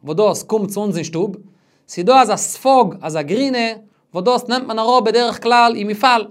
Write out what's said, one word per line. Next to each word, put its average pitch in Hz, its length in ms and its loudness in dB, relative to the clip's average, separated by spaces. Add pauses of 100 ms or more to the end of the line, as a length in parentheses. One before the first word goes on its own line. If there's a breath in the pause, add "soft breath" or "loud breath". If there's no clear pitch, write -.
וואו 151 100 -8
דאס 196 300 0
קומט 214 260 -2
צו 202 120 -6
אונז 208 140 -2
אין 165 80 -4
שטוב, 185 320 -6 (520 soft breath)
זי 180 160 -10
דא 254 180 6
אז 214 100 2
א 190 40 0
ספוג, 247 680 0
אז 156 160 -6
א 156 40 -2
גרינע, 233 460 -2 (460 soft breath)
וואו 180 100 -6
דאס 247 240 0
נעמט 254 200 -4
מען 220 120 -6
אראפ 233 240 2
בדרך 226 400 0
כלל 233 320 4
אין 208 120 -6
מפעל. 214 440 0